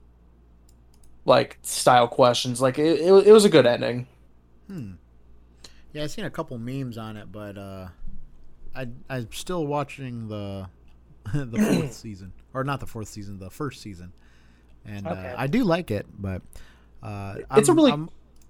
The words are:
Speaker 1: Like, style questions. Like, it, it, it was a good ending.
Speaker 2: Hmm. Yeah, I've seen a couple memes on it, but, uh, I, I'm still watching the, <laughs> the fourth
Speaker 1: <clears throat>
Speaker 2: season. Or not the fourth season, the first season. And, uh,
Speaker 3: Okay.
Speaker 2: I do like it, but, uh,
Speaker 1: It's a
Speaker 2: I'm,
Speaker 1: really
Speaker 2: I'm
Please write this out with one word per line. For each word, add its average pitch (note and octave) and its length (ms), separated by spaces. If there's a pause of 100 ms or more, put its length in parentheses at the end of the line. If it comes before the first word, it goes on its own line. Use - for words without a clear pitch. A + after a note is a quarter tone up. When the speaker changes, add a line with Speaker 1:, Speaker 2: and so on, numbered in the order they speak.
(1200)
Speaker 1:
Like, B2+ 380
style B2 440
questions. B2 540
Like, C3 180
it, D3+ 220
it, F#3+ 280
it G#3+ 40
was G#3+ 120
a G3+ 40
good D3 180
ending. A#2+ 400 (600)
Speaker 2:
Hmm. B2+ 240 (1000)
Yeah, D3+ 120
I've D3 60
seen A3 140
a D3 60
couple D#3+ 280
memes B2 400
on A2 180
it, F#2 160
but, G#2 260
uh, F#2+ 300 (840)
I, C3 140 (200)
I'm B2 240
still F3 340
watching C3+ 640
the, G2 400 (300)
<laughs> - 360
the C3 240
fourth F#3 340
Speaker 1:
<clears throat> - 20
Speaker 2:
season. F#2+ 380 (220)
Or C3 80
not C3+ 180
the A2+ 60
fourth G#2+ 220
season, G2+ 300
the F#2 120
first - 320
season. F2 300 (720)
And, G#2 240
uh, - 20
Speaker 3:
Okay. B2 260
Speaker 2:
I C3+ 120
do A#3 160
like E3+ 260
it, G2+ 160 (100)
but, F#2+ 260 (600)
uh, G2+ 340 (200)
Speaker 1:
It's A3 120
a F4+ 40
Speaker 2:
I'm, D#4 40
Speaker 1:
really D#4 160
Speaker 2:
I'm D3+ 180 (400)